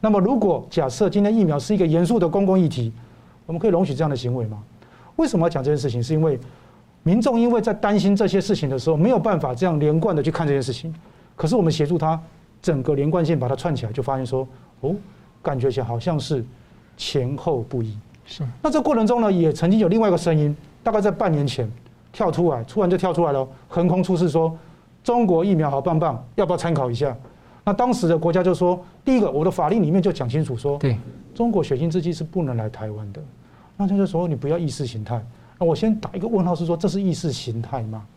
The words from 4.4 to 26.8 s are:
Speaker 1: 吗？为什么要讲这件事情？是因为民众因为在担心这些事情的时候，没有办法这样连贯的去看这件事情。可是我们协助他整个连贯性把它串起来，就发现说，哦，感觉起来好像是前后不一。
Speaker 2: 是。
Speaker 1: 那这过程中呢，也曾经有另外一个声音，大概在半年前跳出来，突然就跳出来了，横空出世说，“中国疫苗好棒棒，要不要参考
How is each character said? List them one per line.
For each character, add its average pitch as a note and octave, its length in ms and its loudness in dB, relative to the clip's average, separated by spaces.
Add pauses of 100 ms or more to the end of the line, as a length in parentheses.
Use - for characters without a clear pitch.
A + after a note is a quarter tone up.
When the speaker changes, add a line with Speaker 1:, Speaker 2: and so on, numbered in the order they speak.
Speaker 1:
吗？ G#2+ 160 -10 (540)
为 D#4+ 100 2
什 G#3+ 120 0
么 E3 80 2
要 - 20 4
讲 D3 160 -2
这 C#3+ 60 2
件 D3 80 2
事 C3+ 100 -2
情？ A#2+ 140 -2
是 C3 100 -2
因 D#3 80 2
为 D3+ 180 2 (640)
民 G3 180 4
众 A#3 180 2
因 A#3+ 120 4
为 A#3 100 2
在 A3 120 0
担 G#3 260 0
心 G3 160 4
这 G3 120 2
些 F#3+ 140 2
事 G3 140 0
情 D3 140 -2
的 C3 100 -2
时 D#3 120 0
候， D#3+ 60 2
没 F3 120 4
有 B3 100 4
办 G3 200 0
法 B2+ 160 2
这 B2 100 -2
样 D#3+ 160 2
连 D3+ 180 4
贯 F3+ 160 2
的 D3 80 2
去 D#3 80 2
看 D#3+ 160 -2
这 C#3+ 60 2
件 C#3 100 2
事 B2 100 -4
情。 D#3+ 220 -8 (400)
可 - 120 -2
是 G3 100 2
我 G#3 60 4
们 D#3+ 80 4
协 D3+ 160 2
助 E3+ 100 0
他 D#3+ 240 0 (400)
整 C#3+ 220 0
个 D3 120 0
连 C#3+ 160 0
贯 F3 140 2
性 D#3 140 2
把 B2 100 -2
它 C3+ 60 0
串 D#3 200 -4
起 A#2+ 120 -4
来， G#2+ 60 -6
就 C3+ 100 -4
发 C3+ 140 -2
现 C3 100 -4
说， C3 200 -4 (340)
哦， D3+ 140 -2 (480)
感 C#3 160 -4
觉 B2+ 120 0
起 C3 100 -2
来 A#2 60 -4
好 A#2 120 -4
像 D#3 200 -2
是 C3+ 260 -4 (520)
前 C3 400 -4
后 C3 320 -2
不 B2 140 -4
一。 G#2+ 140 -8 (300)
Speaker 2:
是。 - 180 -10 (160)
Speaker 1:
那 D#4 100 -2
这 D4 120 0
过 D4+ 120 0
程 A3 120 2
中 A#3 140 2
呢， G#3+ 100 2
也 E3 220 2
曾 E3+ 180 0
经 G#3+ 80 4
有 G3 100 2
另 A3 120 2
外 A3 80 2
一 - 20 4
个 F3 80 2
声 D#3+ 180 0
音， D3 180 2 (280)
大 A#3 80 0
概 G#3+ 100 0
在 G3 100 2
半 F3+ 200 -2
年 C#3+ 160 0
前 A#2+ 240 -6 (420)
跳 G3 180 -2
出 D#3+ 200 2
来， A#2+ 140 -4
突 - 160 -4
然 F3+ 100 2
就 F#3 60 2
跳 F#3 160 0
出 E3 120 2
来 D3 80 2
了， C3+ 160 0 (200)
横 F3 180 0
空 F3+ 160 2
出 F3+ 140 0
世 E3+ 120 2
说 D#3+ 280 0 (480)
，“中 A#3+ 220 2
国 E3+ 180 2
疫 G3+ 100 2
苗 D#3 160 2
好 C#3 100 0
棒 D#3+ 180 0
棒， D3+ 240 -2 (120)
要 G3+ 100 2
不 E3+ 80 -2
要 F3 40 0
参 E3+ 180 -2
考 B2+ 160 0